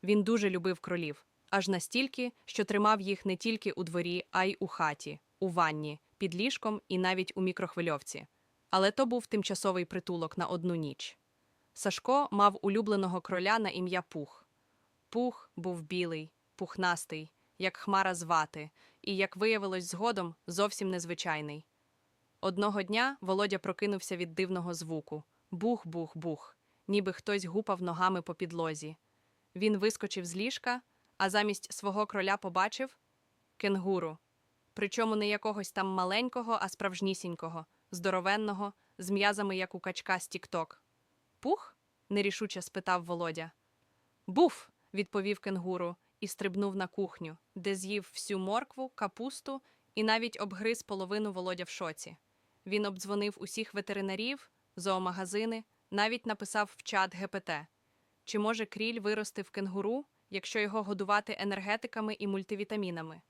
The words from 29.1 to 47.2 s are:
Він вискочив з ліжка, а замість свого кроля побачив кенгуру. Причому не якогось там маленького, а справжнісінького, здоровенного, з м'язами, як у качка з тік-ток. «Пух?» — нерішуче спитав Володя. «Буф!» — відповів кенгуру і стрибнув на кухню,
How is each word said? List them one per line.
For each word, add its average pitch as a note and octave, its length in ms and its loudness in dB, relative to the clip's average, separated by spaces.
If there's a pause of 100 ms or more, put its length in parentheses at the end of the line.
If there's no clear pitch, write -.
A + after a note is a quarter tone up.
Він G#3 200 6
вискочив G3+ 480 6
з F3 120 -6
ліжка, B3 460 0 (360)
а G3 120 4
замість G#3 420 2
свого G3+ 340 0
кроля G3 300 2
побачив G3 600 0 (580)
кенгуру. F#3 600 0 (560)
Причому G#3+ 420 2
не G#3 120 2
якогось G#3 440 0
там F#3+ 140 0
маленького, G#3+ 760 0
а F#3+ 80 -2
справжнісінького, F3+ 960 -4 (240)
здоровенного, G3 840 0 (260)
з F#3 120 -6
м'язами, G3+ 460 4
як F#3 180 -4
у F3+ 60 -8
качка F#3 400 -2
з - 80 -12
тік-ток. - 540 -6 (580)
«Пух?» — - 360 0 (340)
нерішуче G3 520 0
спитав F3+ 420 0
Володя. E3 460 -4 (760)
«Буф!» — C4+ 420 4 (260)
відповів G3 440 0
кенгуру F3+ 580 -4 (240)
і G#3 80 -6
стрибнув G3 480 -2
на F#3+ 100 -2
кухню, E3+ 500 -6 (180)